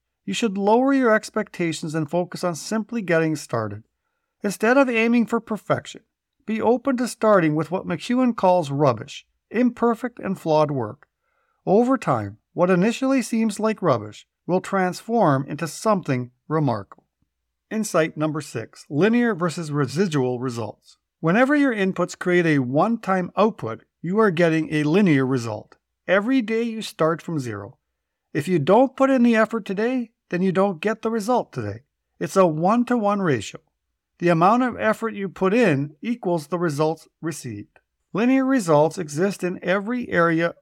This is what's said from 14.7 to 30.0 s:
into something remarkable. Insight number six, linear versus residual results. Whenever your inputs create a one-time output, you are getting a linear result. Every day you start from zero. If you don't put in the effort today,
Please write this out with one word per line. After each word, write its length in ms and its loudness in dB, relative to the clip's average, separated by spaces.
into 200 -8
something 640 -2
remarkable. 580 -4
Insight 440 -2
number 240 -4
six, 480 -12
linear 460 2
versus 380 -4
residual 680 0
results. 580 -10
Whenever 340 2
your 180 2
inputs 440 -2
create 280 2
a 140 4
one-time 760 0
output, 480 -2
you 180 -2
are 120 4
getting 400 2
a 120 0
linear 420 4
result. 500 -4
Every 340 2
day 220 -2
you 200 -8
start 380 -2
from 180 -6
zero. 380 -10
If 160 -4
you 120 2
don't 360 4
put 140 2
in 140 4
the 120 4
effort 300 0
today, 460 -4